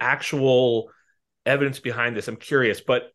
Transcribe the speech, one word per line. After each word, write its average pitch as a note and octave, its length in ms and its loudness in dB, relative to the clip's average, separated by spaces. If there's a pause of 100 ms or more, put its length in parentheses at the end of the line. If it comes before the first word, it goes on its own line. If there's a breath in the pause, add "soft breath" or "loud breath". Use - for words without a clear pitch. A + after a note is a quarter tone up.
actual B2+ 880 2 (560 soft breath)
evidence C3+ 320 0
behind A#2+ 380 -4
this. G#2 100 -8
I'm A2 100 -10
curious, B2 440 0
but - 340 -2